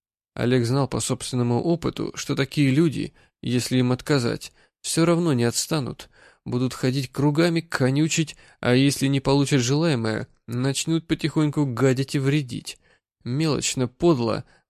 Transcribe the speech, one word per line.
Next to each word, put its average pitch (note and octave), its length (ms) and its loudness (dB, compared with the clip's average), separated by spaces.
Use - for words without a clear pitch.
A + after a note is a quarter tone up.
Олег B2 320 2
знал C3 200 2
по A#2+ 140 -2
собственному A#2+ 640 -2
опыту, D#3+ 520 -2
что - 200 -6
такие C#3 360 0
люди, B2+ 440 0
если B2 360 0
им B2 140 2
отказать, B2 600 -2
все - 220 0
равно E3+ 280 2
не A#2+ 120 2
отстанут, - 640 -4
будут B2 300 -2
ходить C3 360 -2
кругами, D#3+ 500 2
конючить, D3+ 760 0
а B2 140 2
если C3+ 320 2
не C#3 140 2
получат C#3 400 2
желаемое, A#2+ 680 0
начнут C3+ 600 -2
потихоньку D3+ 600 0
гадить C3 480 0
и D3 40 2
вредить. C3+ 600 -4
Мелочно, B2+ 640 -2
подло, A#2+ 560 0